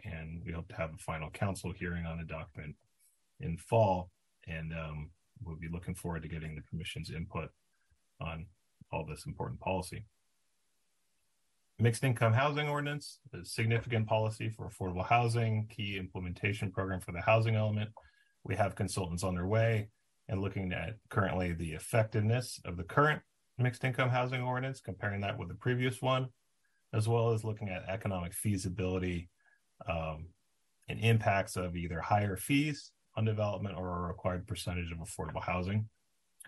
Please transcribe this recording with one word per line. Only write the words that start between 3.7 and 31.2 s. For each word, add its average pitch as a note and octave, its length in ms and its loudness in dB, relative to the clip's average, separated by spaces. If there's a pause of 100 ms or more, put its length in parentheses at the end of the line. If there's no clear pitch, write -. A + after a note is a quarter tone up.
And, D#2+ 260 -6
um, D#2 360 -6 (340)
we'll E2+ 120 -8
be E2 140 -8
looking E2+ 260 -6
forward E2+ 280 -4
to D#2+ 40 -8
getting D#2+ 260 -6
the D2 160 -10
commission's D#2+ 400 -6
input E2+ 400 -6 (720)
on D#2+ 240 -6 (460)
all E2 120 -2
this D#2 220 -8
important - 340 -6
policy. F#2+ 460 -4 (1700)
Mixed A2+ 240 4
income A#2 300 4
housing D3 340 4
ordinance, D3 520 -2 (200)
a E2+ 60 -10
significant A2+ 640 2
policy A2 420 2
for G#2+ 180 -8
affordable F2+ 380 -4
housing, A2+ 640 4
key G2+ 280 -4
implementation F#2+ 720 -2
program F#2+ 280 -2
for F#2 120 -10
the F2 100 -6
housing A2 340 6
element. G#2+ 360 0 (520)
We F#2+ 120 -4
have F#2+ 180 2
consultants F2+ 500 -2
on F#2 120 0
their F2 100 0
way A2 440 2 (380)
and G#2 140 0
looking F#2+ 320 -2
at E2 220 -4 (140)
currently F2+ 440 2
the E2 200 -4
effectiveness A2+ 920 2
of F2 120 -6
the F2 60 -4
current D3 380 4 (380)
mixed B2 240 0
income C3 260 2
housing B2+ 320 0
ordinance, B2+ 400 -2
comparing G2+ 400 -4
that G2+ 160 0
with F#2 120 -6
the - 60 -8
previous B2 460 0
one, C3 280 2 (640)
as A2 140 2
well A#2 240 6
as A2 120 2
looking G#2+ 260 -4
at F#2 180 -4
economic F#2 460 -2
feasibility, F#2 960 0 (580)
um, D#2+ 380 -2 (640)
and A2 100 -6
impacts A2 560 4